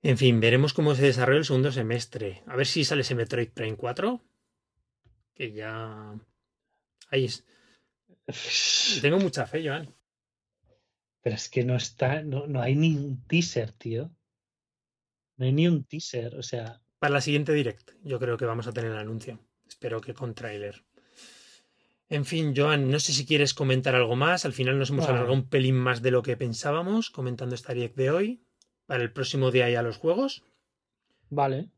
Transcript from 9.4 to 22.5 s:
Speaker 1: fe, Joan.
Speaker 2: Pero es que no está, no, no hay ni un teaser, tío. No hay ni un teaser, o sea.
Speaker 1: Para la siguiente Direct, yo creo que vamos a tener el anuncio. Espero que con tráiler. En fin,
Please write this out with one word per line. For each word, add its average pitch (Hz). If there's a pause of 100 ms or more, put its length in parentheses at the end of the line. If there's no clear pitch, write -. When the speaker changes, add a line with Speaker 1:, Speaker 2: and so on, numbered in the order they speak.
Speaker 1:
fe, 160
Joan. 143 (1300)
Speaker 2:
Pero 110
es -
que 123
no 127
está, 131
no, 143
no 135
hay 131
ni 156
un 139
teaser, 160
tío. 120 (1200)
No 131
hay 131
ni 156
un 151
teaser, 120
o 127
sea. 117 (180)
Speaker 1:
Para 143
la 139
siguiente 147
Direct, 127 (120)
yo 131
creo 120
que 123
vamos 113
a 117
tener 113
el 107
anuncio. 110 (280)
Espero 113
que 120
con 117
tráiler. 104 (1300)
En 147
fin, 156